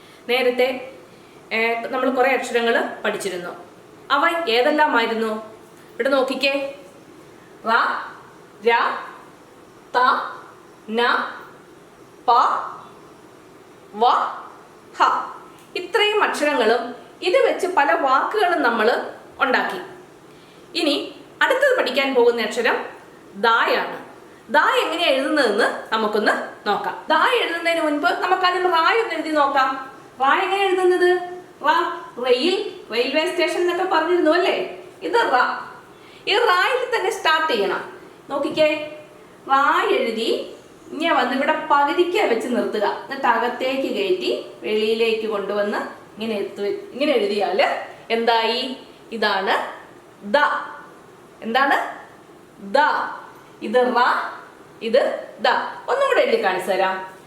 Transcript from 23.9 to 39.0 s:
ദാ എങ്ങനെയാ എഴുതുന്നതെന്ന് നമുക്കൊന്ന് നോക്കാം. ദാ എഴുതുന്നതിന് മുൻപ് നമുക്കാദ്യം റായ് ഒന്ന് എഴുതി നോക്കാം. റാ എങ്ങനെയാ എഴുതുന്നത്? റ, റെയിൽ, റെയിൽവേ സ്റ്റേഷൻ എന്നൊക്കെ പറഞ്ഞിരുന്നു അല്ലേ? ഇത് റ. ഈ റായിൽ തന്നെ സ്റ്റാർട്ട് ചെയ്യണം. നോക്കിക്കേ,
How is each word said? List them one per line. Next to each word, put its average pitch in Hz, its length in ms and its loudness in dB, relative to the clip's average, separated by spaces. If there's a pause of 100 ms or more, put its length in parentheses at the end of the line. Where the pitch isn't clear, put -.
ദാ 349 320 4
എങ്ങനെയാ 330 260 0
എഴുതുന്നതെന്ന് 269 840 0
നമുക്കൊന്ന് 214 760 -2
നോക്കാം. - 420 -4
ദാ 349 240 4
എഴുതുന്നതിന് 339 460 0
മുൻപ് 302 280 0
നമുക്കാദ്യം 359 640 0
റായ് 359 300 4
ഒന്ന് 339 120 -6
എഴുതി 320 140 -6
നോക്കാം. 277 600 0 (300)
റാ 285 220 4
എങ്ങനെയാ 392 260 0
എഴുതുന്നത്? 359 520 2 (460)
റ, 339 320 0 (260)
റെയിൽ, 285 480 0 (200)
റെയിൽവേ 277 380 0
സ്റ്റേഷൻ 349 300 -2
എന്നൊക്കെ 349 340 0
പറഞ്ഞിരുന്നു 320 360 2
അല്ലേ? - 540 0 (180)
ഇത് 320 120 -2
റ. 453 220 2 (920)
ഈ 359 80 2
റായിൽ 453 600 2
തന്നെ 381 140 0
സ്റ്റാർട്ട് - 420 0
ചെയ്യണം. 190 400 -2 (380)
നോക്കിക്കേ, 302 680 0 (500)